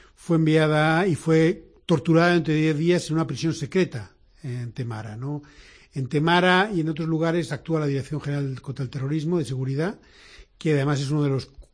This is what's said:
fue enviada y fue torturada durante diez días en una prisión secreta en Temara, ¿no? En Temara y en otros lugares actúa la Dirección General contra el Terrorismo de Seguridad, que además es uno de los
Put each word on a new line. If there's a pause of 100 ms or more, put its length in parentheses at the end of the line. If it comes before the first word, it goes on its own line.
(140)
fue
enviada
y
fue (200)
torturada
durante
diez
días
en
una
prisión
secreta (300)
en
Temara,
¿no? (520)
En
Temara
y
en
otros
lugares
actúa
la
Dirección
General
contra
el
Terrorismo
de
Seguridad, (580)
que
además
es
uno
de
los (240)